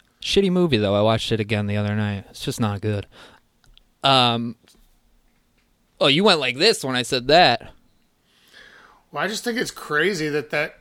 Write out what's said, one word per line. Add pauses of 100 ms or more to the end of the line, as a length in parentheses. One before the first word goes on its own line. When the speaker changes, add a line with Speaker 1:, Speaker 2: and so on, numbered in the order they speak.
(220)
Speaker 1:
Shitty
movie,
though.
I
watched
it
again
the
other
night.
It's
just
not
good. (960)
Um, (1400)
oh,
you
went
like
this
when
I
said
that. (1400)
Speaker 2:
Well,
I
just
think
it's
crazy
that,
that,